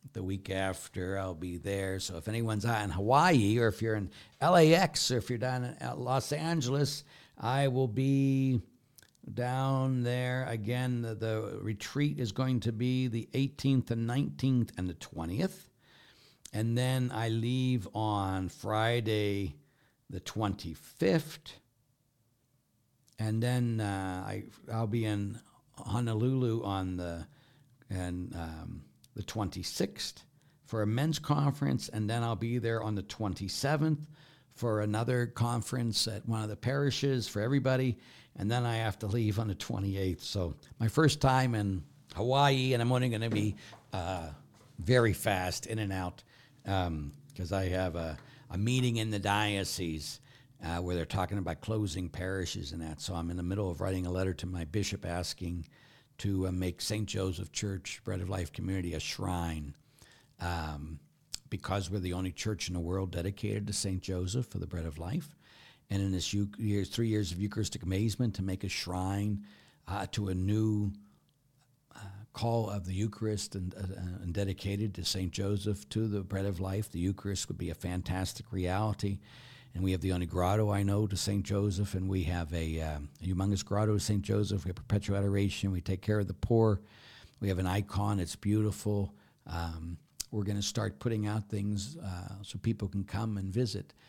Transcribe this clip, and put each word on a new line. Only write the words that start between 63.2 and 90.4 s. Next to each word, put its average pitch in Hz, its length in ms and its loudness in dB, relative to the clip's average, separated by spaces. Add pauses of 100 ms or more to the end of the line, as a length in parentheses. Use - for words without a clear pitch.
to 104 80 -4
Saint 92 300 -2
Joseph 92 420 -2
for - 140 -8
the 85 80 -6
Bread 82 180 -4
of 78 140 -6
Life. 92 360 -6 (540)
And 98 140 2
in 98 80 2
this 90 200 -2
eu-, 101 180 0 (100)
years, 101 300 0
three 117 180 0
years 104 240 2
of 87 100 -4
Eucharistic 104 400 -2
amazement, 101 540 0
to 95 80 -2
make 95 200 -2
a 98 60 -2
shrine, 98 720 -2 (440)
uh, 95 240 -4
to 101 180 -2
a 90 60 0
new, 104 580 2 (1040)
uh, - 40 -18 (320)
call 117 380 2
of 98 160 -2
the 92 80 -2
Eucharist 104 640 -2
and, 92 180 -4
uh, 92 480 -6
and 87 140 -2
dedicated 98 580 0
to 87 100 -6
Saint 92 280 0
Joseph, 101 580 -2
to 113 180 0
the 101 140 0
Bread 98 240 -2
of 95 140 -2
Life. 95 320 -2
The 85 80 -6
Eucharist 98 480 -2
would - 100 -6
be 87 140 -4
a 78 40 -6
fantastic 90 760 -4
reality. 98 640 0 (580)
And 92 80 -2
we 92 100 4
have 87 80 0
the 95 100 2
only 90 160 0
grotto 92 420 2
I 101 140 2
know 101 240 2
to 98 100 -2
Saint 101 300 0
Joseph, 101 480 0
and 92 120 0
we 95 180 2
have 85 280 -2
a, 80 260 0
um, 73 300 -4 (140)
a - 20 -4
humongous 92 400 0
grotto 104 280 2
to 101 60 4
Saint 101 220 2
Joseph. 101 440 2
We 92 40 -2
have 90 60 -4
perpetual 101 420 0
adoration. 98 540 2
We 90 100 0
take 95 220 -2
care 107 160 4
of 98 80 0
the - 80 -4
poor. 110 440 6 (600)
We 104 80 0
have 92 100 2
an 92 80 0
icon. 101 540 0
It's 87 160 -4
beautiful. 104 800 0 (320)
Um, 85 500 -4 (320)
we're 104 140 -2